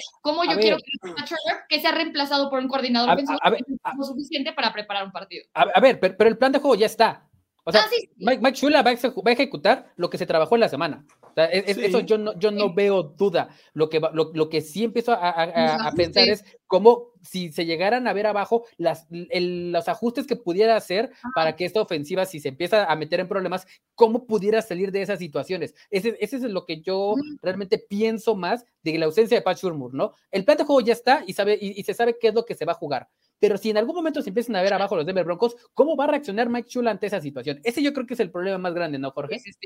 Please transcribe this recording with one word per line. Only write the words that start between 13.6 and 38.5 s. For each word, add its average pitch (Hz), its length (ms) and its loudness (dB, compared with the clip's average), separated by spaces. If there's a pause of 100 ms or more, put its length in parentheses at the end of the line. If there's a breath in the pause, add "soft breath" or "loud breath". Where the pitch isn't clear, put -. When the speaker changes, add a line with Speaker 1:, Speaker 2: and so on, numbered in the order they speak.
Speaker 2:
Lo 156 160 0
que 160 80 0
va, 160 120 0
lo, 160 220 0
lo 156 160 0
que 160 140 -2
sí 190 220 -4
empiezo 233 280 -2
a, 226 40 4
a, 175 260 0
a, 165 340 0
Speaker 1:
Los 160 100 -4
Speaker 2:
a 151 60 -2
pensar 170 300 2
Speaker 1:
ajustes. 214 280 2
Speaker 2:
es - 160 -20
cómo 233 460 6 (100)
si 175 300 -8
se 170 140 -4
llegaran 202 420 0
a 190 60 0
ver 208 120 0
abajo 208 380 0 (140)
las, 165 320 -2
el, 175 600 -4
los 170 160 -2
ajustes 233 400 -4
que 254 100 -4
pudiera 214 400 2
hacer 214 360 -2
Speaker 1:
Ajá. - 220 -14
Speaker 2:
para 160 220 2
que 175 100 -4
esta 214 160 0
ofensiva, 180 420 -4
si 165 160 -8
se 147 80 -6
empieza 175 420 0
a 156 60 0
meter 156 240 -2
en 180 80 -6
problemas, 185 380 -4 (280 soft breath)
cómo 233 300 4
pudiera 214 380 0
salir 190 280 -6
de 196 120 -4
esas 190 160 -6
situaciones. 165 560 -6 (160 soft breath)
Ese, 208 300 -2
ese 208 160 -6
es 240 80 -8
lo 190 200 -6
que 160 160 -10
yo 190 300 -2
Speaker 1:
Ujú. 262 120 -2 (200)
Speaker 2:
realmente 190 360 -2
pienso 220 560 -2
más 196 300 -2 (180)
de 160 140 -2
la 165 80 0
ausencia 202 320 4
de 233 60 2
Pat 185 160 0
Shurmur, 143 340 -6
¿no? 175 220 -4 (160)
El 196 160 -2
plan 302 100 6
de 311 80 0
juego 285 160 4
ya 226 140 2
está 254 320 2
y 185 80 -10
sabe, 208 260 2
y, 202 180 -8
y 190 60 -8
se 208 80 -4
sabe 233 260 0
qué 226 100 2
es 208 60 2
lo 226 120 0
que 190 80 -8
se 156 100 -8
va 165 80 0
a 165 40 -6
jugar. 139 320 -6 (320)
Pero 202 160 4
si 214 140 -2
en 208 60 -2
algún 233 180 0
momento 320 260 -2
se 208 100 -8
empiezan 226 260 -2
a 180 60 0
ver 196 120 2
abajo 196 220 0
los 151 100 -2
Denver 185 180 -2
Broncos, 175 300 -2 (180 soft breath)
¿cómo 294 240 2
va 277 80 0
a 294 40 0
reaccionar 247 400 -2
Mike 240 220 -6
Shula 240 200 -2
ante 208 160 -4
esa 190 140 -4
situación? 143 420 -8
Ese 247 200 -2
yo 285 100 0
creo 262 120 -6
que 240 100 -10
es 240 60 -2
el 180 120 -4
problema 185 260 -4